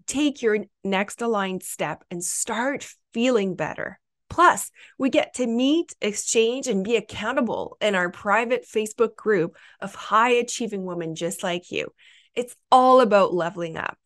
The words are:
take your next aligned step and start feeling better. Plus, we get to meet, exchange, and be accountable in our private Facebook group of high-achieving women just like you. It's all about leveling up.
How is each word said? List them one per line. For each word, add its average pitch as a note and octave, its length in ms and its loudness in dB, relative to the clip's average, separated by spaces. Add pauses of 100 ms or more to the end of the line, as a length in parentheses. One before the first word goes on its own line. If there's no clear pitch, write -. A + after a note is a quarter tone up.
take C#4+ 340 0
your G#3+ 220 0 (180)
next G3 400 -2
aligned F#3+ 400 -2
step - 480 -8
and F3 140 -8
start A#3+ 640 -4 (240)
feeling A3+ 420 0
better. - 460 -8 (300)
Plus, - 420 2 (260)
we C4+ 120 0
get - 240 0
to B3 120 -2
meet, C4+ 540 0
exchange, A3+ 680 -2
and G3 160 -2
be A3+ 140 0
accountable G#3+ 840 -4
in G#3 140 0
our F3+ 160 0
private A#3 560 0
Facebook A3 480 -2
group F3+ 420 0 (240)
of - 140 -12
high-achieving A#3 880 0
women E3+ 320 -6
just E3 300 -6
like F3+ 260 -4
you. - 160 -4 (480)
It's A#3+ 220 -6 (160)
all B3+ 280 8
about G3+ 320 6
leveling E3+ 440 -4
up. - 300 -8